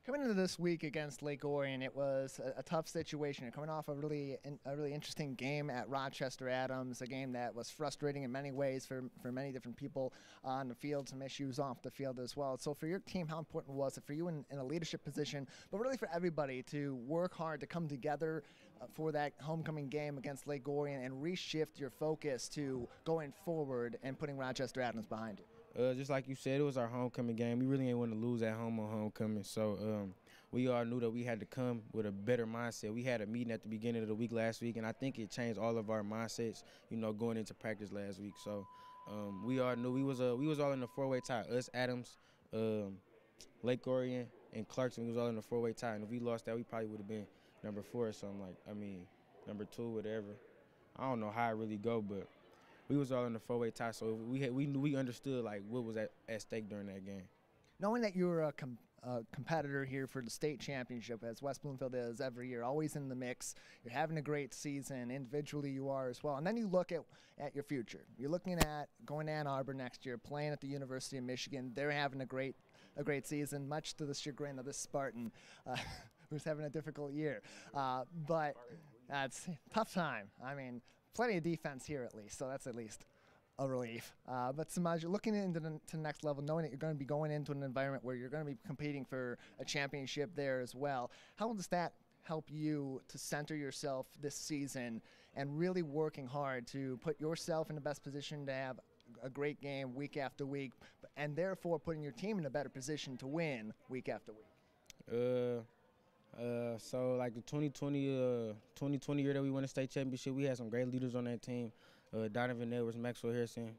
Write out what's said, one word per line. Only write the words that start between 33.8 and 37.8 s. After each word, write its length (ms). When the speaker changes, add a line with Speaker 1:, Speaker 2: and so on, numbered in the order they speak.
Speaker 2:
of 60
the 80
week 160
last 300
week, 160
and 100
I 60
think 260
it 120
changed 280
all 180
of 120
our 120
mindsets, 640
you 60
know, 160
going 240
into 180
practice 380